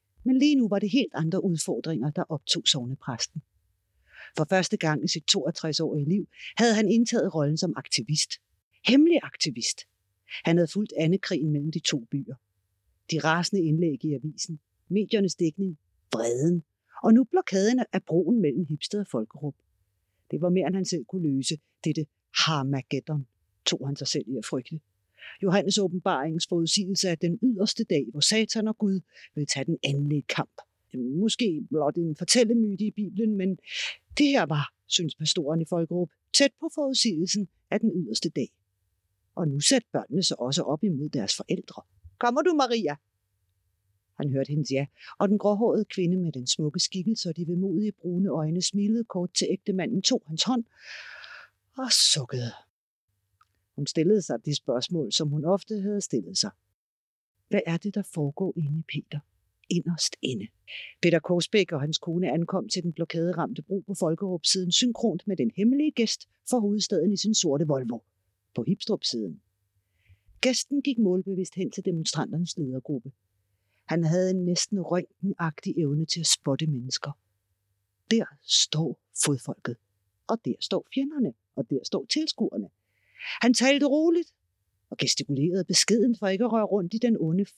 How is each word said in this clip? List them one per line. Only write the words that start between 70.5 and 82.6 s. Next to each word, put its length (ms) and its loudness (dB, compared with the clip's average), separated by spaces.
gik 160 -2
målbevidst 560 0
hen 160 -2
til 140 -8
demonstranternes 720 -2
ledergruppe. 560 -6
Han 160 0
havde 260 2
en 140 0
næsten 360 -2
røntgenagtig 960 -4
evne 280 0
til 140 -4
at 60 -4
spotte 400 0
mennesker. 520 -6
Der 140 2
står 580 0
fodfolket, 520 -2
og 180 0
der 160 -2
står 340 -4
fjenderne, 380 -2
og 140 -6
der 140 0
står 260 -4
tilskuerne. 580 -2